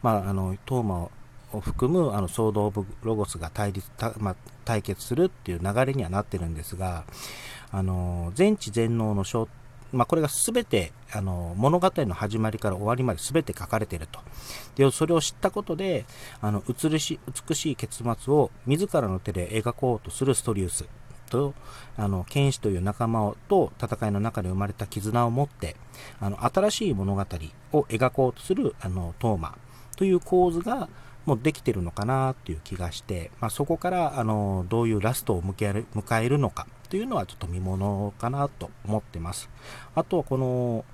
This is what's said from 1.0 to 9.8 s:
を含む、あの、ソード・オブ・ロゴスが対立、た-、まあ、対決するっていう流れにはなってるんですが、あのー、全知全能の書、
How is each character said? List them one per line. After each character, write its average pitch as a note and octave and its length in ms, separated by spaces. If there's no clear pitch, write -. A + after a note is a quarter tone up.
を G#2+ 80
含 - 280
む、 D#3+ 240
あ G#2 80
の、 F#2 60
ソ A2 240
ー - 20
ド・ G#2 140
オ G#2 40
ブ・ G2+ 140
ロ A2+ 120
ゴ G#2 100
ス F#2 140
が D#2+ 160
対 G2+ 180
立、 F#2+ 200
た-、 A2+ 260
ま G2 140
あ、 - 40
対 A2 180
決 - 240
す A#2+ 80
る E3 100
っ F#3 40
て - 240
い - 20
う E2 60
流 G#2 260
れ C3+ 80
に C3 80
は F2 80
な G2+ 120
っ - 40
て G2 120
る E2+ 80
ん E2 80
で D#2 80
す - 140
が、 F2 280
あ G2 120
の F2+ 500
ー、 - 20
全 G3+ 220
知 - 160
全 A#2 260
能 G#2+ 160
の G2 100
書、 A2+ 240